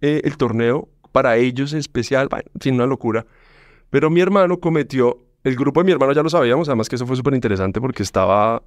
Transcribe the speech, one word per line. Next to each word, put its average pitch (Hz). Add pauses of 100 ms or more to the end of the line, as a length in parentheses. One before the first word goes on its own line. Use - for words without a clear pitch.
eh, 147
el -
torneo 117 (220)
para 131
ellos 127
especial, 135
bueno, -
en -
fin, 131
una 123
locura. 117 (640)
Pero 143
mi 170
hermano 185
cometió, 135 (260)
el 131
grupo 147
de 180
mi 190
hermano 135
ya 151
lo 160
sabíamos, 147
además 113
que 131
eso 123
fue 127
súper 135
interesante 101
porque 127
estaba 101